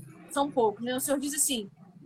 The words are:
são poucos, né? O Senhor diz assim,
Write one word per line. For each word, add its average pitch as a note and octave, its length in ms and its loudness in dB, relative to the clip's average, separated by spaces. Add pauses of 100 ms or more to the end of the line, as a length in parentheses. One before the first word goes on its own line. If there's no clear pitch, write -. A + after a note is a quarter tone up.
(300)
são C#4+ 220 0
poucos, A3 320 2
né? B3 100 -2
O B3+ 60 0
Senhor C#4 200 0
diz C#4 140 -4
assim, B3 380 0 (340)